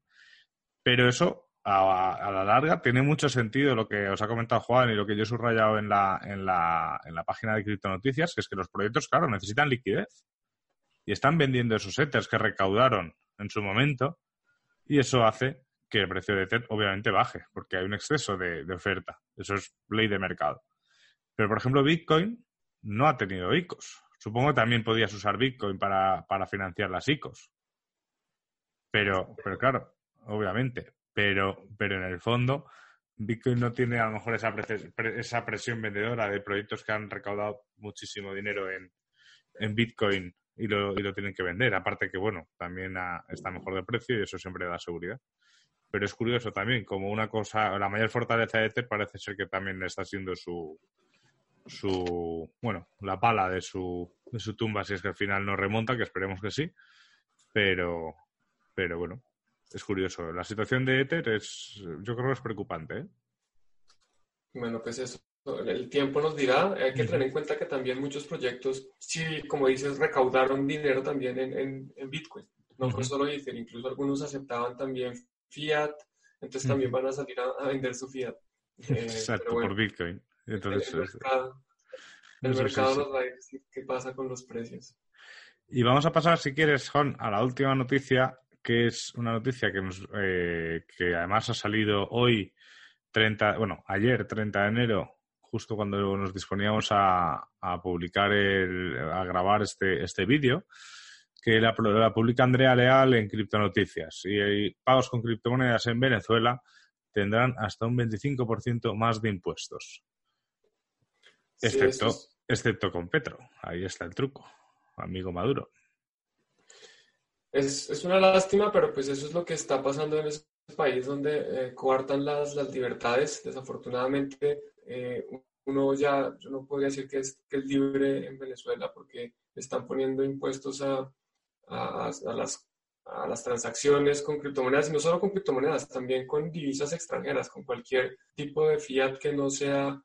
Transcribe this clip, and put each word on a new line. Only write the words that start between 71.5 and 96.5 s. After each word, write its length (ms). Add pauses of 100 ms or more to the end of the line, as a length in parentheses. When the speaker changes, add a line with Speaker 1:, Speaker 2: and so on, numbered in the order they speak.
Speaker 2:
en, 460
en 120
Bitcoin. 380 (300)
No 120
fue 120
Speaker 1:
Ujú. 80
Speaker 2:
solo 180
Ether, 280
incluso 340
algunos 320
aceptaban 560
también 360 (400)
fiat, 380 (480)
entonces 260
también 240
Speaker 1:
Ujú. 120
Speaker 2:
van 60
a 40
salir 260
a, 240
a 60
vender 260
su 140
fiat. 260 (440)
Speaker 1:
<laughs> 100
Speaker 2:
Eh, 160
Speaker 1:
Exacto, 400
Speaker 2:
pero 120
bueno, 120
Speaker 1:
por 100
Bitcoin. 460 (240)
Entonces, 460
Speaker 2:
el, 60
el 60
Speaker 1:
es- 80
Speaker 2:
mercado, 500 (800)
el 100
Speaker 1:
eso 60
sí, 60
Speaker 2:
mercado 300
Speaker 1:
sí. 60
Speaker 2:
nos 140
va 60
a 40
decir 460
qué 120
pasa 340
con 140
los 160
precios. 520 (680)
Speaker 1:
Y 160
vamos 220
a 80
pasar, 240
si 160
quieres, 360
Juan, 300
a 100
la 140
última 320
noticia, 640 (240)
que 240
es 280
una 180
noticia 400
que 80
nos, 340
eh, 720 (120)
que 180
además 340
ha 40
salido 540
hoy, 460 (580)
treinta, 460
bueno, 300
ayer, 380
treinta 360
de 80
enero, 500 (220)
justo 340
cuando 400
nos 180
disponíamos 580